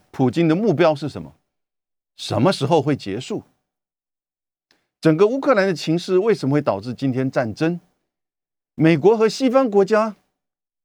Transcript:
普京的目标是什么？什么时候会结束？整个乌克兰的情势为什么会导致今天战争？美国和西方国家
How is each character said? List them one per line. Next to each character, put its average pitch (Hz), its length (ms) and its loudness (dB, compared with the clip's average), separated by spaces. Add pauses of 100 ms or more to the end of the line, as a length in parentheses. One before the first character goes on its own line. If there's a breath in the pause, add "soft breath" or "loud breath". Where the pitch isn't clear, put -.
(120)
普 127 180 0
京 165 200 0
的 156 60 2
目 202 180 0
标 156 200 2
是 143 140 -8
什 101 140 -10
么？ 71 120 -18 (840)
什 - 240 -4
么 180 100 2
时 135 140 -4
候 151 160 2
会 147 120 -2
结 98 280 -8
束？ 156 220 -10 (1600)
整 160 160 4
个 180 100 4
乌 247 140 0
克 269 160 2
兰 190 100 2
的 196 80 0
情 156 240 -4
势 185 200 -2
为 214 160 2
什 139 140 -4
么 135 80 0
会 147 60 0
导 101 200 -2
致 120 120 -10
今 135 180 -4
天 131 200 -4
战 117 240 -4
争？ 170 240 -2 (960)
美 160 220 4
国 196 200 4
和 220 120 2
西 262 200 -2
方 254 220 2
国 196 140 4
家 214 320 -2 (680)